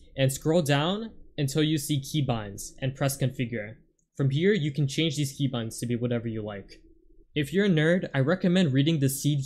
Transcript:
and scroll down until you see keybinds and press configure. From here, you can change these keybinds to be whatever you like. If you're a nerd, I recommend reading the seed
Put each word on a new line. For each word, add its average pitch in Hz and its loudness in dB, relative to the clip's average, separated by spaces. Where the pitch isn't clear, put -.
and 135 2
scroll 156 2
down 165 0
until 147 0
you 156 2
see 147 -2
keybinds 113 -4
and 131 -4
press 135 -2
configure. 113 -4
From 139 2
here, 165 2
you 151 0
can 143 0
change 156 0
these 143 -4
keybinds 120 -4
to 123 -4
be 120 0
whatever 117 -2
you 110 -6
like. 101 -10
If 147 -2
you're 196 2
a 208 2
nerd, 156 4
I 139 0
recommend 175 2
reading 143 4
the 135 4
seed 143 0